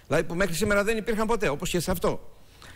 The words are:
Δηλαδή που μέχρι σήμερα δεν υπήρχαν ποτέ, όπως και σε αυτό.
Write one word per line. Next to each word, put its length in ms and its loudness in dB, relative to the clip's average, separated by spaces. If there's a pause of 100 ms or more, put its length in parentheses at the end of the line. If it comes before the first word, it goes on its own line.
Δηλαδή 180 2
που 100 -4
μέχρι 200 0
σήμερα 300 2
δεν 120 0
υπήρχαν 300 0
ποτέ, 220 2
όπως 220 -2
και 100 2
σε 100 -4
αυτό. 400 -2 (460)